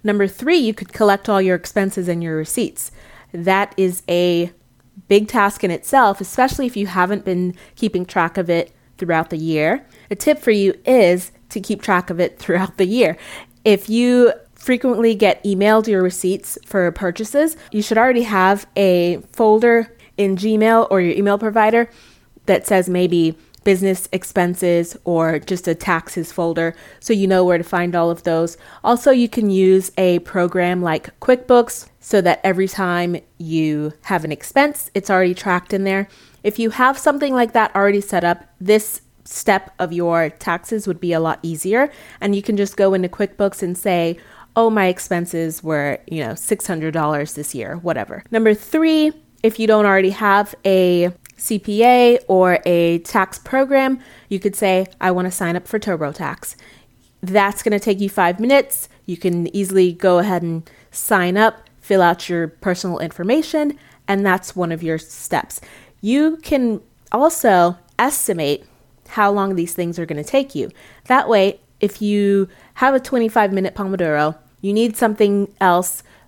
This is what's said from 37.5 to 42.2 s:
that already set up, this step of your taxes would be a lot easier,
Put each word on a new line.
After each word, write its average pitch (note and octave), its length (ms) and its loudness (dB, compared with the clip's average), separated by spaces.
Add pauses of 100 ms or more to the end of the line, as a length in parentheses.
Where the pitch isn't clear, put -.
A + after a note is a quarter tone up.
that A3 240 2
already G3+ 240 2
set F#3 240 -4
up, F3 240 -2 (120)
this G#3+ 420 0 (200)
step - 560 -2
of F3 140 -4
your E3+ 380 0
taxes G3+ 580 -6
would F3+ 100 -4
be E3+ 140 -4
a D#3+ 80 0
lot D#3+ 240 -2
easier, F#3 440 -2 (320)